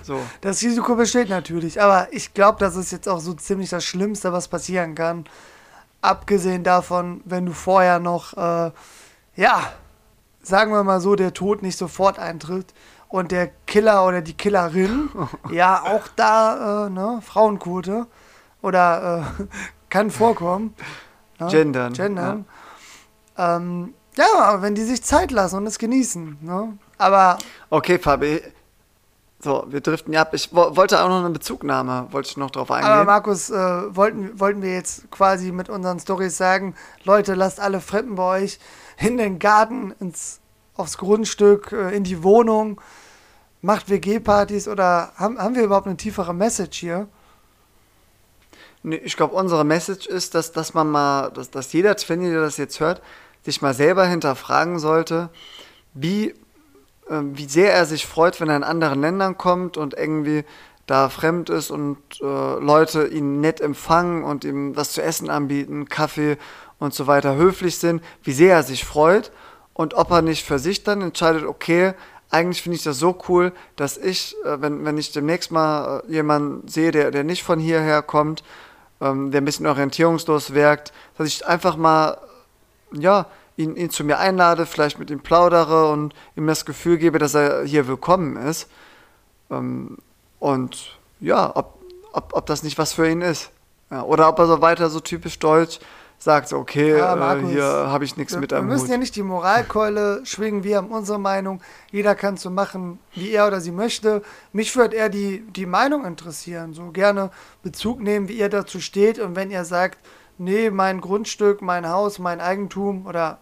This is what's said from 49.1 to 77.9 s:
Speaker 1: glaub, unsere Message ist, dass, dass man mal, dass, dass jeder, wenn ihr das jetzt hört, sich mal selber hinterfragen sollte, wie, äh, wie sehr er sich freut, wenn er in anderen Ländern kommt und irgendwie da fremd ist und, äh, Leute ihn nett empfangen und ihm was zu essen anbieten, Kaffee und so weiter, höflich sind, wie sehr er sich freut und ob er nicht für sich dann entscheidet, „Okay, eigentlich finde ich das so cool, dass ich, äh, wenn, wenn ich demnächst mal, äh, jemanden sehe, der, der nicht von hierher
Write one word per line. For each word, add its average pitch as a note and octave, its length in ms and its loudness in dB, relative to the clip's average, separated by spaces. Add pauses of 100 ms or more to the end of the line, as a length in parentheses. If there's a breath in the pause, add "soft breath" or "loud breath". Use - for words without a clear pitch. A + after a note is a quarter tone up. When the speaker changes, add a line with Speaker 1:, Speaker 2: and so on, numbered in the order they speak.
Speaker 1:
glaub, D3+ 160 0
unsere F3 320 2
Message E3 440 -2
ist, F3+ 280 -4
dass, D#3+ 160 -2
dass D#3+ 220 -6
man D#3 180 2
mal, C#3+ 400 0
dass, B2+ 180 -14
dass C3+ 240 -10
jeder, F#3+ 220 4 (120)
wenn E3+ 140 -2
ihr E3+ 200 0
das D3+ 160 -2
jetzt C#3+ 220 -6
hört, E3 220 -2 (420 loud breath)
sich - 180 -6
mal C#3 120 0
selber F3 320 4
hinterfragen D#3 760 0
sollte, E3 500 0 (640 loud breath)
wie, F#3 360 -2 (800)
äh, D#3 120 -4
wie C#3+ 240 -8
sehr F3 280 4
er F3+ 120 4
sich D3+ 200 -6
freut, E3+ 360 2
wenn D#3+ 80 -2
er D3 80 2
in C#3+ 60 -2
anderen D#3 380 0
Ländern F#3 360 0
kommt F3+ 400 -2
und D3 160 -6
irgendwie D3+ 500 -2 (420 loud breath)
da C3+ 220 2
fremd E3 420 -2
ist E3 220 -4
und, C#3+ 260 -6 (240)
äh, - 40 -6 (340)
Leute D3+ 480 4
ihn C#3+ 320 -4
nett D#3+ 220 0
empfangen E3 640 0
und C#3+ 180 -6
ihm C#3+ 320 -6
was D3 160 -4
zu D#3+ 100 -6
essen D#3+ 280 -4
anbieten, C#3+ 580 -4
Kaffee D3+ 500 -2 (400 loud breath)
und C#3+ 160 -6
so C#3 140 -6
weiter, C#3+ 280 4
höflich F3+ 440 2
sind, E3+ 240 0 (200 loud breath)
wie C#3+ 100 -4
sehr F3 220 8
er D#3+ 80 6
sich B2+ 200 -8
freut F3 480 4 (420 loud breath)
und D#3+ 200 -4
ob G3+ 180 2
er F3 100 6
nicht D#3+ 240 0
für C#3+ 140 0
sich F3+ 240 -4
dann G#3 180 0
entscheidet, D#3+ 440 0
„Okay, F3 480 0 (360 loud breath)
eigentlich E3+ 320 0
finde F3 160 -6
ich - 60 -10
das C#3+ 160 -4
so F3 180 2 (120)
cool, F3+ 240 2 (240 loud breath)
dass C#3+ 200 -4
ich, - 460 -6
äh, D3 180 -4
wenn, D3 220 -4
wenn D3+ 140 -2
ich D3+ 160 -6
demnächst D3+ 380 -4
mal, D3+ 540 -2
äh, - 60 -12
jemanden D3 560 -2
sehe, D#3+ 240 0
der, D3 200 2
der C#3+ 120 -2
nicht E3+ 200 -4
von E3+ 160 0
hierher D#3 420 2